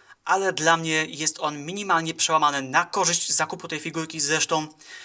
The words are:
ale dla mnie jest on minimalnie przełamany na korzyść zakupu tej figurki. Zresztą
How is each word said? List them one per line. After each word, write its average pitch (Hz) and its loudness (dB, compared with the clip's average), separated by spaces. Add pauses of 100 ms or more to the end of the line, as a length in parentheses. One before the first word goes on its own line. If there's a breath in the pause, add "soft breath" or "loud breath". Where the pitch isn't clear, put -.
(260 soft breath)
ale 185 2
dla 165 4
mnie 160 0
jest 160 -4
on 147 -4
minimalnie 170 -2
przełamany 151 2
na 139 2
korzyść 175 0
zakupu 165 -2
tej 160 -4
figurki. 160 -6
Zresztą 156 0 (380 loud breath)